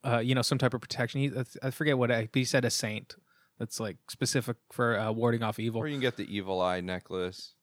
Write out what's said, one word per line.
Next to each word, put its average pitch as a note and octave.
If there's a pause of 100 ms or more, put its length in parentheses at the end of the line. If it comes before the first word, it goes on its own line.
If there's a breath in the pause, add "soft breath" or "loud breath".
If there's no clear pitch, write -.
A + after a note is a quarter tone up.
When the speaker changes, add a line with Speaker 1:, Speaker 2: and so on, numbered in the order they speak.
Speaker 1:
uh, A#2+
you B2+
know, B2+
some C3+
type B2+
of A#2+
protection. B2+
He, C#3+
I C#3
th-, B2+
I C3
forget D3+
what B2
I, A2+
he C3
said, B2
a A#2+
saint G#2+ (420 soft breath)
that's, -
like, G#2 (120)
specific B2+ (140)
for, A#2
uh, A2
warding A#2
off G#2+
evil. A2+
Speaker 2:
Or D#3
you D3
can C#3
get B2+
the G#2 (100)
evil F#2+
eye F2+
necklace. F2+